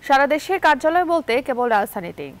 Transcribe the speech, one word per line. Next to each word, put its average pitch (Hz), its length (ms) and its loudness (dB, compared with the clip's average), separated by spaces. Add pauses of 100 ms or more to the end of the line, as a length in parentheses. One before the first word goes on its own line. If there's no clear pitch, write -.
সারা 277 180 4
দেশে 311 320 0
কার্যালয় 311 460 2
বলতে 311 380 0
কেবল 247 260 -2
রাজধানীতেই 175 720 -4